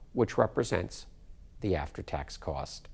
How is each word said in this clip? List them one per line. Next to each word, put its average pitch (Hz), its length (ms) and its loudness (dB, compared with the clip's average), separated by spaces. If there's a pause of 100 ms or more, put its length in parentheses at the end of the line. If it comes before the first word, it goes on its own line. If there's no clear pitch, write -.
(140)
which 117 240 4
represents 113 680 2 (520)
the 95 160 4
after-tax - 640 -4
cost - 560 -6